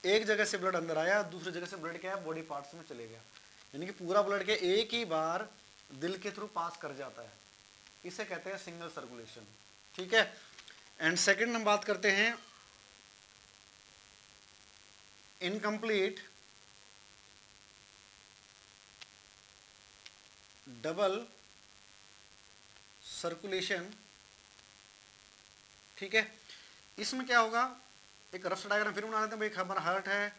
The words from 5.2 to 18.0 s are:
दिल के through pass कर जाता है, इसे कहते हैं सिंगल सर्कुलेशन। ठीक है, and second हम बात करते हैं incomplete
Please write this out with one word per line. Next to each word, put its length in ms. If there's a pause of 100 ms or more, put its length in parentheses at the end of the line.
दिल 260
के 120
through 220
pass 240
कर 180
जाता 280
है, 100 (720)
इसे 200
कहते 260
हैं 80
सिंगल 300
सर्कुलेशन। 580 (480)
ठीक 200
है, 220 (680)
and 140
second 400
हम 80
बात 200
करते 260
हैं 280 (3000)
incomplete 880 (4000)